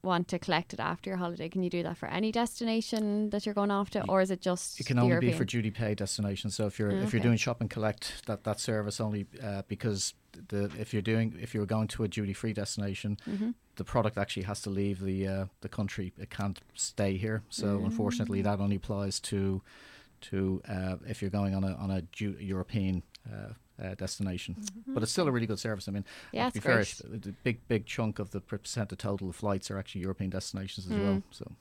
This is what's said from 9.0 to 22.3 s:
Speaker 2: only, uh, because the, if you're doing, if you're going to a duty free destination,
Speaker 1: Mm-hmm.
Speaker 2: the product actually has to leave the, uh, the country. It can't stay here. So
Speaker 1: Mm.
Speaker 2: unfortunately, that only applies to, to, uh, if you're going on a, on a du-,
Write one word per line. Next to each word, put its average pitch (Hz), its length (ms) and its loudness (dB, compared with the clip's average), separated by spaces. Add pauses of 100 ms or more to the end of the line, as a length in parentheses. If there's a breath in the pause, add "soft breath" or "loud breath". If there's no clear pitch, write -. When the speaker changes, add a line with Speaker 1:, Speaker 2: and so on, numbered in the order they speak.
Speaker 2:
only, 104 260 -2 (160)
uh, 101 240 -4
because 101 460 0 (340)
the, 101 320 0
if 107 140 -6
you're 104 80 2
doing, 113 400 2
if - 120 -8
you're 104 120 2
going 110 240 2
to - 160 -2
a - 20 0
duty 98 240 -2
free 110 220 -2
destination, 101 640 -2 (120)
Speaker 1:
Mm-hmm. 208 220 0 (240)
Speaker 2:
the - 80 -6
product 107 340 2
actually 98 260 -2
has 101 180 -4
to - 80 -4
leave 98 320 0
the, 95 260 0
uh, 95 180 -2 (140)
the - 80 -10
country. 98 500 -4
It - 120 -12
can't 101 320 -4 (120)
stay 98 440 0
here. 110 320 0
So 101 300 2
Speaker 1:
Mm. - 60 2
Speaker 2:
unfortunately, - 580 2
that 101 180 2
only 101 160 4
applies 98 440 -2
to, 98 400 2 (600 loud breath)
to, 95 460 0
uh, 92 280 -2 (120)
if 113 140 -6
you're 98 100 -2
going 98 240 2
on 95 80 2
a, 95 120 0
on 98 160 -2
a 95 120 2
du-, 98 360 -4